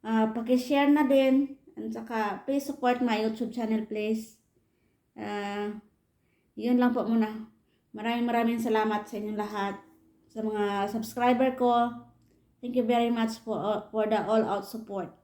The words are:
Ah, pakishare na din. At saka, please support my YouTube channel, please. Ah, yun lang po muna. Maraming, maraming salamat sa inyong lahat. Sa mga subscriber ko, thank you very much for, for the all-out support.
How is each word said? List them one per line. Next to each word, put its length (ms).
Ah, 260
pakishare 640
na 160
din. 500
At 160
saka, 280
please 240
support 320
my 240
YouTube 260
channel, 380
please. 480
Ah, 560
yun 220
lang 160
po 160
muna. 400
Maraming, 320
maraming 320
salamat 480
sa 80
inyong 240
lahat. 340
Sa 160
mga 480
subscriber 640
ko, 320
thank 160
you 80
very 240
much 320
for, 160
for 160
the 160
all-out 480
support. 400